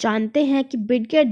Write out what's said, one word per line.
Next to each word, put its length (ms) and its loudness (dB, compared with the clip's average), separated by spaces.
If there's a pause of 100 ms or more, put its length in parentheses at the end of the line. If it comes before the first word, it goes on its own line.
जानते 440 0
हैं 200 0
कि 140 -6
Bitget 540 0